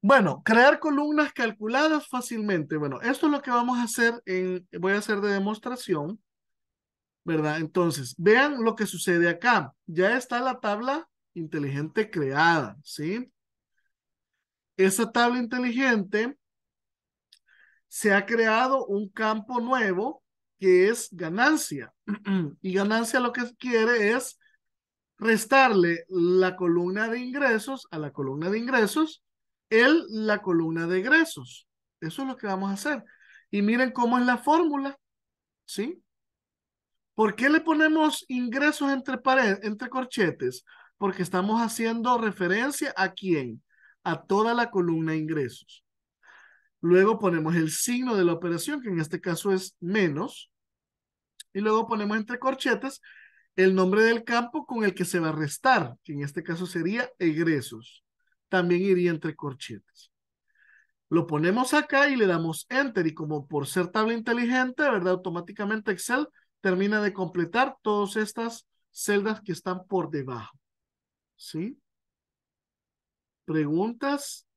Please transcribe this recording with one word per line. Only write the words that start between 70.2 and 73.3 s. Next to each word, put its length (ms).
¿sí? 420